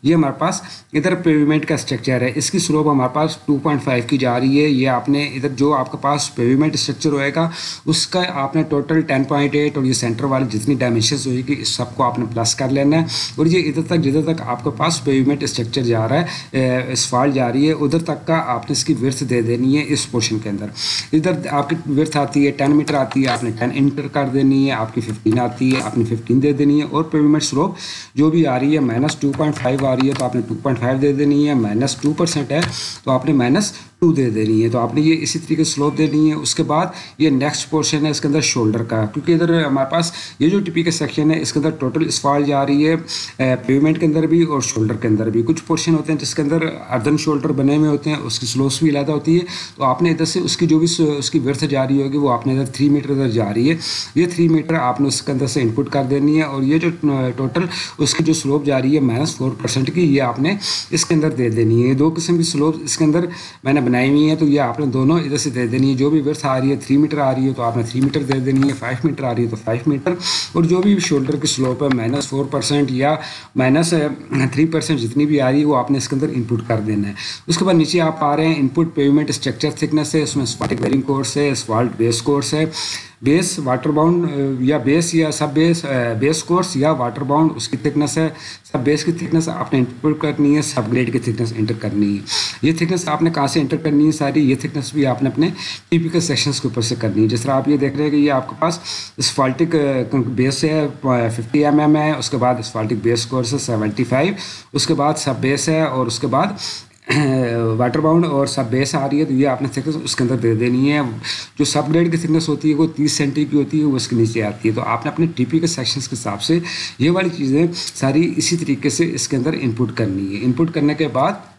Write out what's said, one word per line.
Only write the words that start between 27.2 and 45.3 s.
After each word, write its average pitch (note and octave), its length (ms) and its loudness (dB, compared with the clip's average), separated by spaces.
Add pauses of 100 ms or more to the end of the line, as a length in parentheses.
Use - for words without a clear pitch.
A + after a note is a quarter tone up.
slope F3+ 320 -2 (420)
जो D#3 140 4
भी E3 120 4
आ B2+ 140 2
रही C#3+ 160 2
है, D#3 60 2
माइनस C3 420 0
टू C#3+ 100 2
पॉइंट D3 240 0
फ़ाइव C3+ 300 0
आ C3 80 2
रही C3 140 2
है, C#3 60 2
तो C3 120 -2
आपने B2 160 -2
टू A2+ 140 -4
पॉइंट B2+ 240 -2
फ़ाइव B2+ 180 0
दे C#3 160 2
देनी C#3+ 320 2
है, D3 100 2
माइनस A2+ 480 0
टू D3+ 100 2
परसेंट D3+ 380 -2
है, D#3 100 0 (440)
तो C3+ 60 0
आपने C3 220 0
माइनस C3+ 400 2 (280)
टू E3 120 6
दे C3 160 2
देनी A2 320 2
है। A#2 80 2
तो B2 80 0
आपने A#2+ 240 0
ये D#3+ 120 4
इसी D#3+ 260 -2
तरीके D#3+ 240 -2
से - 80 -2
स्लोप C#3+ 240 0
देनी D3+ 340 2
है। D3+ 60 0
उसके D3 280 -2
बाद D#3 300 0 (280)
ये D#3 80 4
next C3+ 400 0
portion D3+ 360 0
है D3+ 60 0
इसके D3 160 -2
अंदर C#3+ 140 2
shoulder A2+ 420 0
का, A2 220 -2
क्योंकि D#3 280 -2
इधर E3+ 200 2
हमारे C#3 380 0
पास E3 220 -2 (280)
ये D#3 80 4
जो G3+ 100 2
टीपी E3 240 -2
का E3+ 80 0
section D#3 400 0
है, D#3 100 0
इसके - 180 -2
अंदर D3+ 120 0
total D#3 340 -2
asphalt C#3+ 420 0
जा C#3 160 2
रही C#3+ 200 2
है, D#3+ 120 4 (460)
ए, B2+ 140 2
pavement C#3 420 2
के E3+ 80 0
अंदर D#3+ 220 2
भी E3 160 4
और D3 180 0
shoulder A2 320 0
के A#2+ 140 -2
अंदर A2 220 2
भी। A2+ 140 0